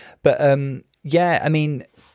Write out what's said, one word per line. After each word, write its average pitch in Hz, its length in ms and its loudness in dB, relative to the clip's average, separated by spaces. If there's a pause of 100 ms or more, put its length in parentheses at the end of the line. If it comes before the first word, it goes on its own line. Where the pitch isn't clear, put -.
(220)
But, 143 180 4
um, 139 400 0 (220)
yeah, 165 420 0
I 151 60 0
mean, 151 340 -2 (300)